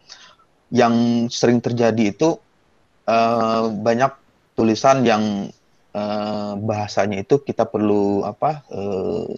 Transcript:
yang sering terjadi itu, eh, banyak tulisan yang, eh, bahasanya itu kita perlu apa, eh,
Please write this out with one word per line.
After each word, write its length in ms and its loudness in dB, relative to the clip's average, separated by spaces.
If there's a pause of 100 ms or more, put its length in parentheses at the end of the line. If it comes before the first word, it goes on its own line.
(720)
yang 600 2
sering 280 2
terjadi 520 2
itu, 240 0 (720)
eh, 600 2
banyak 440 0 (440)
tulisan 480 2
yang, 440 0 (440)
eh, 640 -6
bahasanya 680 -4
itu 160 2
kita 280 -4
perlu 560 0
apa, 440 -6
eh, 680 -6